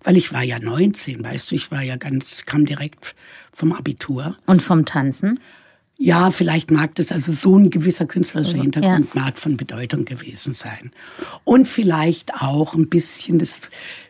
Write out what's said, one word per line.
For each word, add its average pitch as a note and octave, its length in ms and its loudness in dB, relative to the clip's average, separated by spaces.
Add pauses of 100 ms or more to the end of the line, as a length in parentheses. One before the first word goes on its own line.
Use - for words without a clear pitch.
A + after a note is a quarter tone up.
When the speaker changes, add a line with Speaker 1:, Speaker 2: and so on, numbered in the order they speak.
Speaker 1:
weil F#3 140 4
ich - 160 2
war B2+ 100 -2
ja B2 160 -2
neunzehn, B2 640 -2
weißt B2+ 260 -8
du, - 40 -4
ich - 160 -6
war C#3+ 120 -4
ja B2+ 140 -6
ganz, C3+ 500 -6
kam D3 200 2
direkt C#3+ 480 -10 (380)
vom D#3+ 200 0
Abitur. C#3+ 640 -6 (100)
Speaker 2:
Und F#3 160 6
vom E3 220 2
Tanzen? D3+ 560 -2 (600)
Speaker 1:
Ja, F3+ 300 4
vielleicht E3 400 0
mag D#3 240 2
das, E3+ 160 -2
also E3 220 -2
so F#3+ 260 6
ein G3 120 8
gewisser E3+ 360 0
künstlerischer E3 460 -2
Speaker 2:
Also, C#3 100 -2
Speaker 1:
Hintergrund D3+ 500 2
Speaker 2:
ja. - 80 -2
Speaker 1:
mag C3+ 160 -4
von D3+ 200 -2
Bedeutung B2 480 -6
gewesen - 500 -8
sein. - 380 -10 (500)
Und B3+ 240 6
vielleicht E3 760 0
auch D3 340 0
ein D#3+ 140 2
bisschen, E3+ 520 0
das, - 200 -6 (500)